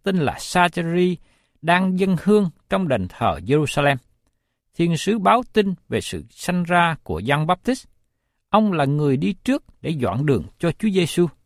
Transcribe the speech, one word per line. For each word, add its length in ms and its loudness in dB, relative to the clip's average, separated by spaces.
tên 140 0
là 220 -2
Sa-cha-ri 800 0
đang 380 2
dâng 240 2
hương 260 4
trong 180 -2
đền 220 0
thờ 360 -2
Jerusalem. 500 2
Thiên 220 0
sứ 220 -2
báo 240 2
tin 200 2
về 120 -2
sự 280 -8
sanh 340 -4
ra 400 2
của 160 -6
Giăng 280 0
Baptist. 400 -2
Ông 220 2
là 140 0
người 320 2
đi 160 -2
trước 300 -4
để 80 -8
dọn 360 -2
đường 180 2
cho 120 0
Chúa 180 -4
Giêsu. 380 0